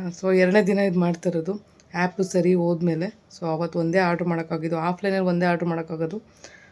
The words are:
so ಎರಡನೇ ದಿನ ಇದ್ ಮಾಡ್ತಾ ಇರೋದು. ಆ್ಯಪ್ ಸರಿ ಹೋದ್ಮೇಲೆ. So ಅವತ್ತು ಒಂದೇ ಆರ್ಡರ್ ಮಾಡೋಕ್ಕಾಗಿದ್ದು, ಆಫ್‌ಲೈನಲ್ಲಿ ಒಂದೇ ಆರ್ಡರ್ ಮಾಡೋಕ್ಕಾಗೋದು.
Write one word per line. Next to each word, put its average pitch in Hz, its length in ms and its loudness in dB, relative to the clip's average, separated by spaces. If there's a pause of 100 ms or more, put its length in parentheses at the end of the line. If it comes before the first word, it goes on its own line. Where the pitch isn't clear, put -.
so 180 160 -8 (100)
ಎರಡನೇ 185 300 6
ದಿನ 196 140 2
ಇದ್ 190 180 2
ಮಾಡ್ತಾ 175 320 0
ಇರೋದು. 165 240 -4 (400)
ಆ್ಯಪ್ 180 320 -2
ಸರಿ 180 300 2
ಹೋದ್ಮೇಲೆ. 170 520 0 (220)
So - 180 -16
ಅವತ್ತು 165 320 -2
ಒಂದೇ 165 200 2
ಆರ್ಡರ್ 175 280 2
ಮಾಡೋಕ್ಕಾಗಿದ್ದು, 165 540 -2
ಆಫ್‌ಲೈನಲ್ಲಿ 185 480 0
ಒಂದೇ 175 160 2
ಆರ್ಡರ್ 170 240 0
ಮಾಡೋಕ್ಕಾಗೋದು. 165 500 -4 (520)